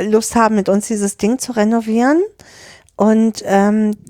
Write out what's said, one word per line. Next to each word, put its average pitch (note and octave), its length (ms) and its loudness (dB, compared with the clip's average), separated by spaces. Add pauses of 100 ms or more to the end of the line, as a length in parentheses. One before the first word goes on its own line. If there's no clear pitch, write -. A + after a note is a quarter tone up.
Lust G#3+ 340 0
haben, A3 200 2
mit F#3+ 140 0
uns G3+ 180 0
dieses G3+ 300 -4
Ding A#3 220 -2
zu - 140 -10
renovieren A#3 680 0 (720)
und, A3 500 2
ähm, G#3 500 0 (140)